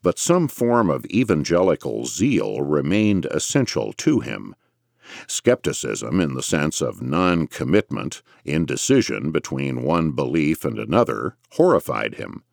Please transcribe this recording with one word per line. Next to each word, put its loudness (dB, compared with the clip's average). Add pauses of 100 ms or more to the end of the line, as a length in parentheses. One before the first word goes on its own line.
but 0
some 2
form 2
of -2
evangelical 2
zeal 0
remained 2
essential -2
to 2
him." -10 (680)
Skepticism 0
in 0
the -8
sense 0
of -4
non-commitment, 0 (240)
indecision 0
between -4
one 2
belief 0
and -4
another, 0 (180)
horrified 2
him. -12